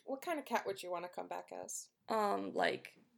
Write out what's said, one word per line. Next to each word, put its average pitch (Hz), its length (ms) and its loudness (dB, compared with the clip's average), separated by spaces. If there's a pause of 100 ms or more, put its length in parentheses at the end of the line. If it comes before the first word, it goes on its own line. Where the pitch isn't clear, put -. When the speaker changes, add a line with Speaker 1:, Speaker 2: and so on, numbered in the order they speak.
Speaker 1:
What 269 180 -4
kind 311 160 0
of - 60 -6
cat 233 200 4
would 196 160 -2
you 180 100 -6
wanna 175 240 -2
come 175 120 -6
back 175 220 -6 (140)
as? - 240 -6 (220)
Speaker 2:
Um, 202 440 2
like, - 400 2 (240)